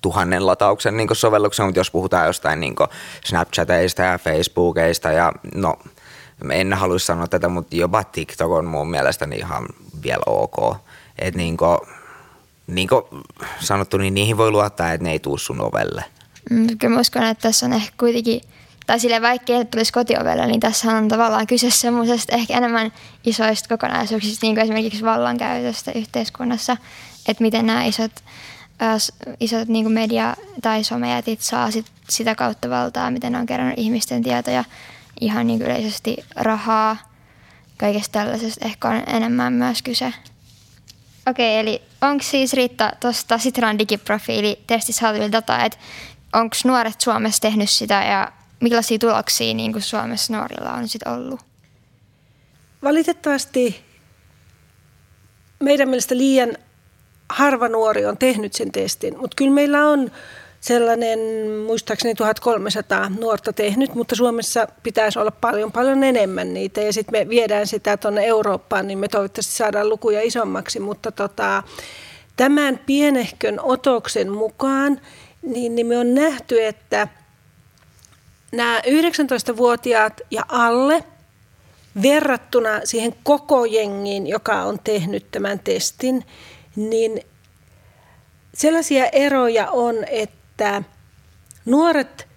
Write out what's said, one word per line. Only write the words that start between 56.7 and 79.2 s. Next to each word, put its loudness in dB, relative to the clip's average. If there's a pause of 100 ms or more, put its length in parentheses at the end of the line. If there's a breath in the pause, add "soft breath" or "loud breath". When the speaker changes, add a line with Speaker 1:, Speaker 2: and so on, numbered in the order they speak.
Speaker 3:
harva 2
nuori 2
on -4
tehnyt 0
sen -6
testin, -4
mut -8
kyllä 2
meillä 4
on 2 (500 loud breath)
sellainen, 2 (480)
muistaakseni -2
tuhat 0
kolmesataa 0
nuorta -2
tehnyt, 0
mutta -2
Suomessa 0 (160)
pitäisi 0
olla 0
paljon, -2
paljon 2
enemmän 0
niitä, -4
ja 0
sit -4
me 0
viedään 2
sitä -2
tonne 0
Eurooppaan, 0
niin -6
me -2
toivottavasti -4
saadaan 0
lukuja 0
isommaksi, -4
mutta -8
tota, -4 (720 loud breath)
tämän 2
pienehkön 0
otoksen 0
mukaan, 0 (400 loud breath)
niin, -4
niin 0
me 2
on 4
nähty, 2
että -2 (1400)
nämä 0
yhdeksäntoistavuotiaat 2 (100)